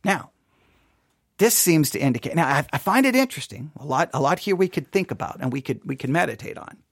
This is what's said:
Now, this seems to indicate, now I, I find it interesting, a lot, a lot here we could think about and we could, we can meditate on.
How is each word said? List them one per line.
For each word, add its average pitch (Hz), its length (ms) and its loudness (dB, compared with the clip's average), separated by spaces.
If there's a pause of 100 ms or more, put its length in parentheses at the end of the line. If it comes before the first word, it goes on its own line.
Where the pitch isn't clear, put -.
Now, 196 260 -2 (1040)
this 226 160 4
seems 160 380 4
to - 80 -6
indicate, 127 360 0
now 165 120 4
I, 139 240 2
I - 60 -4
find 262 280 2
it 254 100 2
interesting, 156 640 -2
a 143 80 -16
lot, 151 280 0
a 135 80 0
lot 160 180 2
here 196 160 0
we 185 140 2
could 147 220 -6
think 190 200 -2
about - 300 -8
and 131 100 -2
we 135 100 -4
could, 127 220 -6
we 139 140 -6
can 131 160 -4
meditate 151 440 -4
on. - 200 -18 (140)